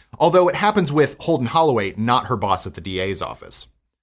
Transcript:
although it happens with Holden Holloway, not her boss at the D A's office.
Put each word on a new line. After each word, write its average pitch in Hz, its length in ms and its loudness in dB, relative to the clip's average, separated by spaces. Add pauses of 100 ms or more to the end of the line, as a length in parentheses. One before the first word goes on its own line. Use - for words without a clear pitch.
(200)
although 175 280 6
it - 60 0
happens 185 380 0
with 143 260 2
Holden 131 300 -2
Holloway, 120 480 2
not 117 300 0
her 120 100 -2
boss 98 320 -2
at 82 60 -12
the - 60 -14
D 92 200 -6
A's 95 200 -4
office. - 460 -10 (360)